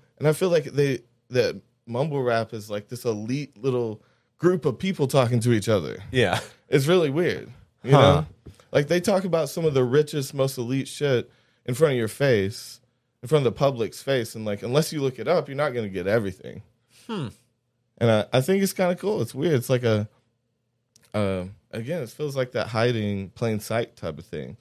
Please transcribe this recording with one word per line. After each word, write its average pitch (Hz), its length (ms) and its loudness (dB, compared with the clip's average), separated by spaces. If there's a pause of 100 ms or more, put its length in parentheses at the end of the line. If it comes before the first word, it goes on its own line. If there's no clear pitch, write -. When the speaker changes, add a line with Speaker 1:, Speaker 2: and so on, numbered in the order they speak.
(200)
Speaker 1:
And 143 80 0
I 156 60 4
feel 180 160 0
like 160 160 2
they, 139 340 0 (320)
that 98 280 2 (280)
mumble 139 340 -2
rap 117 320 0
is, 104 160 -12
like, 104 180 -8
this - 160 -12
elite 120 540 -4
little 120 440 -2 (360)
group 180 280 2
of - 120 0
people 185 300 -2
talking 123 320 4
to 120 140 4
each 104 160 2
other. 85 420 0
Speaker 2:
Yeah. 107 280 4 (300)
Speaker 1:
It's 139 160 4
really 170 240 4
weird. 131 400 -2 (340)
You 127 80 -2
Speaker 2:
Huh. 139 100 10 (200)
Speaker 1:
know? - 40 -8 (460)
Like, 143 160 2
they 175 140 2
talk 190 240 0
about 160 240 0
some 165 160 -4
of 151 80 2
the 131 100 4
richest, 143 500 0
most 135 240 -2
elite 127 300 -4
shit 135 420 -2 (360)
in 127 80 -4
front 147 180 4
of 127 60 0
your 113 100 0
face, 107 720 0 (420)
in 120 60 -14
front 147 180 2
of 107 80 2
the - 40 -12
public's 127 440 -2
face. 127 320 -2
And, 110 120 -10
like, 104 180 -4
unless 143 300 0
you 151 80 -4
look 131 180 -2
it 110 80 -6
up, 147 220 0
you're 135 80 -8
not 143 160 -2
gonna 110 160 -4
get 92 180 -4
everything. 98 540 -2 (460)
Speaker 2:
Hmm. 185 200 -6 (720)
Speaker 1:
And 117 120 2
I, 107 220 2
I 127 100 2
think 190 220 2
it's 190 80 0
kinda 180 240 0
cool. 190 260 -4
It's 113 140 -6
weird. 151 200 0
It's 117 140 -2
like 123 140 0
a, 107 240 2 (1080)
uh, 95 320 -2 (260)
again, 135 300 -8
it 113 80 -10
feels 143 280 -8
like 127 160 -4
that 113 140 -2
hiding 110 640 0
plain 110 280 -4
sight - 380 -6
type 78 200 -8
of - 80 -18
thing. 73 360 -12